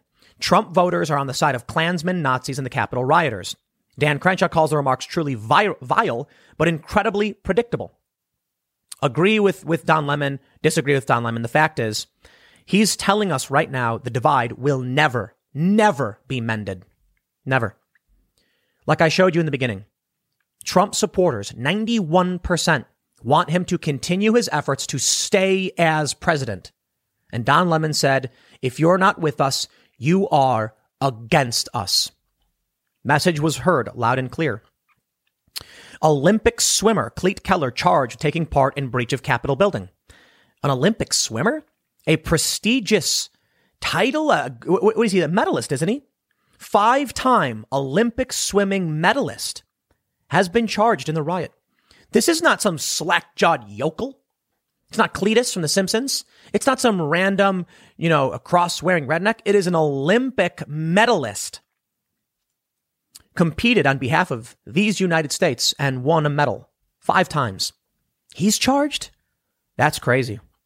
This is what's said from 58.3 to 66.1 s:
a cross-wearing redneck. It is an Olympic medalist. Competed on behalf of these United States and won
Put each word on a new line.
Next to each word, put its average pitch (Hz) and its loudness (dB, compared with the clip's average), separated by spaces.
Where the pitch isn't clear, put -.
a - -10
cross-wearing 175 0
redneck. 175 -2
It 202 2
is 190 2
an 180 0
Olympic 165 0
medalist. 160 0
Competed 175 2
on 135 0
behalf 160 0
of 120 -10
these 190 0
United 165 0
States - 0
and 131 -2
won 156 2